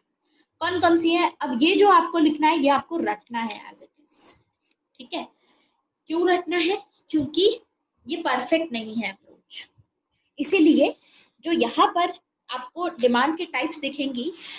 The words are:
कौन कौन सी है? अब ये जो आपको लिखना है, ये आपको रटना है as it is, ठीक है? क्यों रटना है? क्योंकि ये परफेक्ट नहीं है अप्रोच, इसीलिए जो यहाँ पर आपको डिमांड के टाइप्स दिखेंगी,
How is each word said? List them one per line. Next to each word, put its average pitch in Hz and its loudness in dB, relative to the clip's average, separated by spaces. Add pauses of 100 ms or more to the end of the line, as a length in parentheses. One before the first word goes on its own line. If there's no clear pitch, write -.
(580)
कौन 349 -2
कौन 339 4
सी 330 0
है? 339 0
अब 254 -4
ये 359 4
जो 403 6
आपको 339 4
लिखना 302 2
है, 330 2
ये 277 2
आपको 285 0
रटना 214 -6
है 220 -10
as - -20
it - -20
is, - -20 (600)
ठीक 254 -14
है? - -10 (800)
क्यों 339 -2
रटना 349 0
है? 349 -2 (280)
क्योंकि 320 0 (480)
ये 320 -6
परफेक्ट 320 -2
नहीं 220 -10
है 208 -6
अप्रोच, - -20 (680)
इसीलिए 302 4 (440)
जो 330 -6
यहाँ 262 2
पर 359 -2 (380)
आपको 320 -8
डिमांड 247 0
के 349 -8
टाइप्स 285 -8
दिखेंगी, 269 -8 (260)